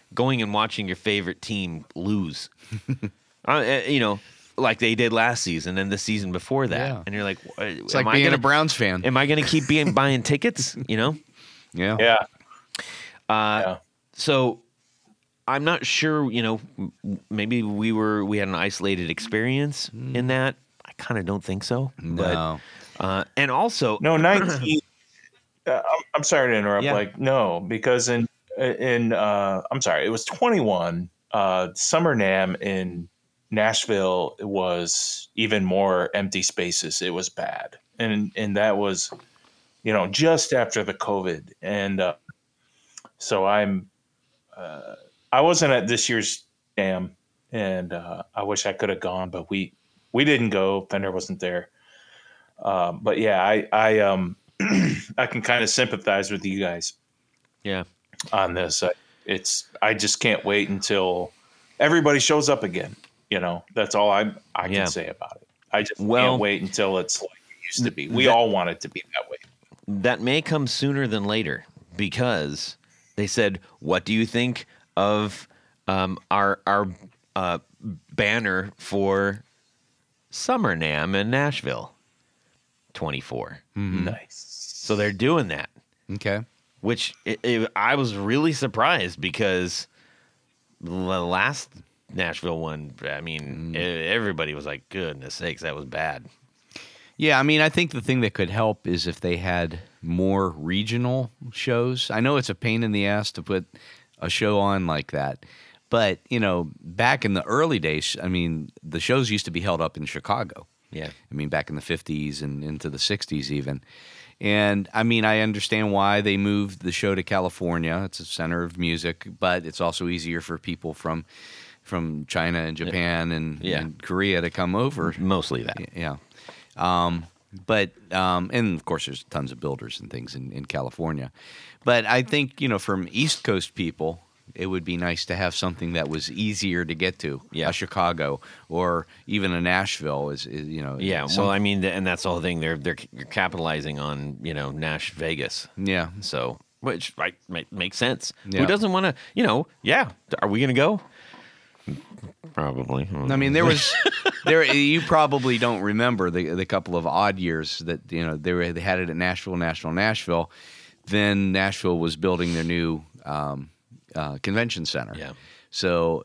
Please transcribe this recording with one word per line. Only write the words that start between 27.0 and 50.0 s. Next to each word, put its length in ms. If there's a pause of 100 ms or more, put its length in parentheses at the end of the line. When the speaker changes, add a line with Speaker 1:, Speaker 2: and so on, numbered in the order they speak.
Speaker 3:
no, 400
because 480
in, 180 (320)
in, 540
uh, 580
I'm 120
sorry, 240
it 60
was 120
twenty-one, 840 (240)
uh, 400
Summer 420
nam 460
in 480 (420)
Nashville 880
was 960
even 300
more 480
empty 280
spaces. 600
It 120
was 140
bad. 480 (240)
And, 380
and 180
that 220
was, 340 (720)
you 100
know, 140
just 460
after 300
the 120
covid. 560 (100)
And, 380
uh, 160 (1040)
so 260
I'm, 420 (720)
uh, 380 (360)
I 100
wasn't 320
at 140
this 220
year's 340 (340)
nam, 380 (360)
and, 420
uh, 300 (100)
I 100
wish 220
I 80
could 160
have 100
gone, 300
but 220
we, 220 (380)